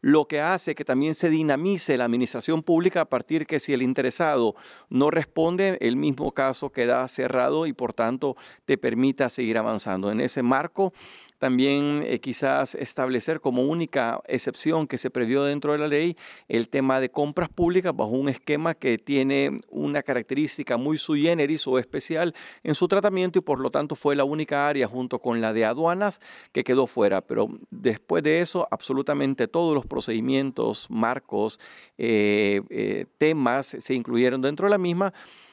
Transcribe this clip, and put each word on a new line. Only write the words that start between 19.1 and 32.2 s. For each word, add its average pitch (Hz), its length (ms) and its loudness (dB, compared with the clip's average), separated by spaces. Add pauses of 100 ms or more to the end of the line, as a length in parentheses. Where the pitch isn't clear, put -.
una 143 340 -4
característica 135 760 -2
muy 147 180 0
sui 147 260 0
generis 156 440 2
o 131 120 2
especial 156 560 -2 (280)
en 156 120 0
su 175 140 0
tratamiento 190 500 2
y 180 40 0
por 131 180 -2
lo 131 100 -2
tanto 143 260 -2
fue 143 200 2
la 143 80 4
única 147 420 -2
área 143 200 2
junto 123 320 -4
con 117 240 -2
la 113 100 0
de 110 140 2
aduanas 170 540 0 (320)
que 131 120 -2
quedó 131 220 4
fuera. 101 340 2
Pero 110 280 -2 (220)
después 151 520 -2
de 156 180 2
eso, 175 300 -2
absolutamente 139 760 -2
todos 165 280 0
los 135 100 0
procedimientos, 123 1040 -2
marcos, 113 720 -2 (380)
eh, 104 720 2